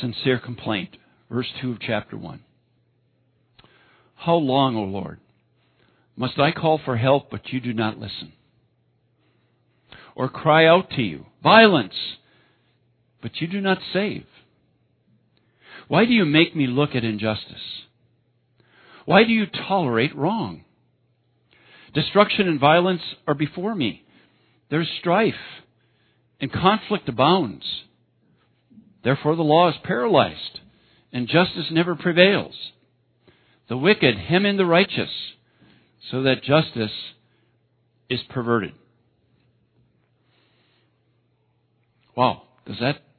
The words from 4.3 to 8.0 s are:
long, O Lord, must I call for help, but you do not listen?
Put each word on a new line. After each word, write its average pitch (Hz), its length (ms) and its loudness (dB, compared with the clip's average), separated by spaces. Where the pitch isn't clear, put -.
long, 131 400 2
O 107 80 -2
Lord, 95 340 -8
must 123 220 -6
I 143 140 2
call 160 260 0
for 131 180 -4
help, 135 320 2
but - 240 -12
you 127 80 -4
do 120 120 -6
not 110 260 -4
listen? 98 340 -16